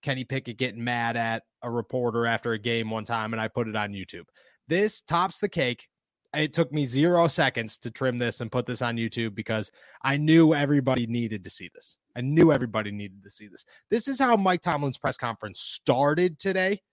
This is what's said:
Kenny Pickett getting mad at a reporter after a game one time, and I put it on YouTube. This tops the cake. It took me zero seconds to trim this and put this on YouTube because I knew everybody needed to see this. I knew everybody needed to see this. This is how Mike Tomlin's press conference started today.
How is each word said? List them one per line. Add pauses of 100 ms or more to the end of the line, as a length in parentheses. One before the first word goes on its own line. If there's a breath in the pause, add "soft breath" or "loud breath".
Kenny
Pickett
getting
mad
at (180)
a
reporter
after
a
game
one
time,
and
I
put
it
on
YouTube. (420 soft breath)
This
tops
the
cake. (480)
It
took
me
zero
seconds
to
trim
this
and
put
this
on
YouTube
because (320 loud breath)
I
knew
everybody
needed
to
see
this. (180)
I
knew
everybody
needed
to
see
this. (260 soft breath)
This
is
how
Mike
Tomlin's
press
conference
started
today. (120)